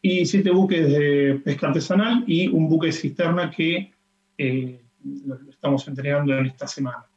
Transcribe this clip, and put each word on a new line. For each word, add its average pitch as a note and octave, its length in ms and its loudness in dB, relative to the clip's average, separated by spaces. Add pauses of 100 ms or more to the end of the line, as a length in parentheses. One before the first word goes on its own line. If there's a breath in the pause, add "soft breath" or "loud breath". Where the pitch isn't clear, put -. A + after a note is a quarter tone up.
y F3+ 240 2
siete F#3+ 260 2
buques F3+ 380 4
de C#3+ 560 2
pesca C#3+ 220 -2
artesanal F#3+ 600 2
y F3 200 0
un D#3+ 220 2
buque D#3+ 240 2
cisterna E3+ 580 -2
que, E3+ 420 -4 (460)
eh, B2+ 420 -4 (460)
lo, B2+ 140 -10
lo - 100 -20
estamos C#3 380 -2
entregando C#3 500 -2
en C3 80 0
esta C#3 220 -10
semana. B2+ 360 -8 (120)